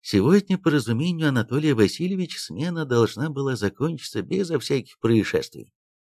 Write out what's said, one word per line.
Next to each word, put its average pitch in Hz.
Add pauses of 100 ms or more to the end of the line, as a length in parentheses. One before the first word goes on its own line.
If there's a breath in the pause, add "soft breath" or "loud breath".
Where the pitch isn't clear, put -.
Сегодня, 175
по 165
разумению 147
Анатолия 135
Васильевича, 170
смена 156
должна 123
была 135
закончиться 120
безо 165
всяких -
происшествий. 107 (280)